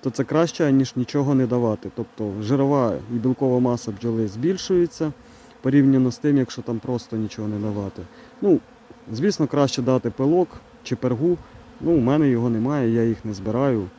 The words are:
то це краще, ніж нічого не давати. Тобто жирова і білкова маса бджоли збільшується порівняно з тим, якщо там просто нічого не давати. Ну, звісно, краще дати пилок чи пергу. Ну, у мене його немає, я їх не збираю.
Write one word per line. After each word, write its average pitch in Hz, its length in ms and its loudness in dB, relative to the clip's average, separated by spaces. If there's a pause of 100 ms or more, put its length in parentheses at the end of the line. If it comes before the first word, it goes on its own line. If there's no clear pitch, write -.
то 135 80 -2
це 131 140 -4
краще, 156 480 0
ніж 135 240 2
нічого 135 400 0
не 131 120 2
давати. 113 480 -2
Тобто 107 360 -6 (100)
жирова 135 520 2 (180)
і - 20 -6
білкова 123 460 0
маса 120 320 0
бджоли 113 360 -2
збільшується 165 840 -2 (500)
порівняно 135 500 4
з - 60 -10
тим, 147 200 2
якщо 123 240 -2
там 117 180 -4
просто 120 380 -6
нічого 107 300 -6
не 107 120 -4
давати. 101 420 -6 (400)
Ну, 196 180 4 (520)
звісно, 147 360 0
краще 143 340 0
дати 123 280 0
пилок 156 380 0 (360)
чи - 120 -4
пергу. 131 420 0 (440)
Ну, 156 100 0
у 165 80 4
мене 139 300 4
його 120 200 0
немає, 120 400 0
я 117 140 2
їх 113 220 -2
не 107 80 -6
збираю. 107 640 -2